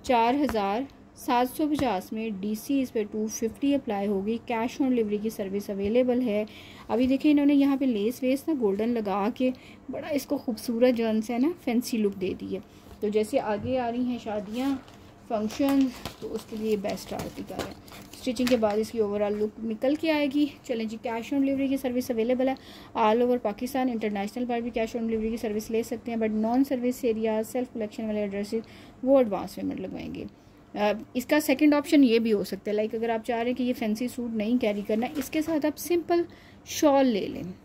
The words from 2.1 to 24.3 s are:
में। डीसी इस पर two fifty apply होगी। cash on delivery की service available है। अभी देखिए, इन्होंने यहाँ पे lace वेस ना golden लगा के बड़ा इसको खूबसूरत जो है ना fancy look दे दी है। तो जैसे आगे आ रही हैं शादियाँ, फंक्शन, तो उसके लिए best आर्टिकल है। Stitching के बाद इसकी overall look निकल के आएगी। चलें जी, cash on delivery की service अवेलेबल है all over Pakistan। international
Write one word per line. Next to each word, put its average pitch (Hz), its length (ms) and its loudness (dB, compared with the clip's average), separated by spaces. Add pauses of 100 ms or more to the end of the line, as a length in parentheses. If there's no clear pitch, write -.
में। 220 280 -6
डीसी 214 400 -2
इस 254 100 -4
पर 214 140 -2
two 214 240 -4
fifty 226 440 -2
apply 208 340 0
होगी। 208 320 -2
cash 233 400 -4
on 269 100 2
delivery 214 340 0
की 220 80 -2
service 202 400 -6
available 240 500 2
है। 214 260 0 (440)
अभी 240 160 2
देखिए, 269 260 4
इन्होंने 285 220 6
यहाँ 277 220 6
पे 269 100 0
lace 233 360 0
वेस 262 260 2
ना 320 60 2
golden 214 340 2
लगा 208 420 0
के 254 220 0 (380)
बड़ा 285 180 -8
इसको 285 300 -2
खूबसूरत 240 560 2
जो 226 120 0
है 220 320 0
ना 294 140 4
fancy 247 460 -2
look 202 160 2
दे 185 200 -4
दी 190 120 -10
है। 190 160 -6 (400)
तो 208 60 -2
जैसे 214 300 0
आगे 214 380 -2
आ 240 120 -2
रही 240 160 -2
हैं 247 140 -4
शादियाँ, 226 580 -4 (540)
फंक्शन, 269 580 2 (320)
तो 220 80 -10
उसके 220 280 -8
लिए 214 200 0
best 196 360 -6
आर्टिकल - 420 -10
है। 190 200 -10 (460)
Stitching 247 280 -2
के 254 80 6
बाद 214 220 2
इसकी 220 200 -2
overall 208 340 0
look 214 280 -2
निकल 226 360 0
के 320 140 -2
आएगी। 294 420 2 (120)
चलें 226 240 -2
जी, 226 80 -8
cash 226 280 -6
on 277 140 -2
delivery 269 300 2
की 269 80 0
service 254 340 -2
अवेलेबल 247 380 2
है 262 80 0 (420)
all 233 280 4
over 247 120 2
Pakistan। 254 500 -2
international 214 560 -2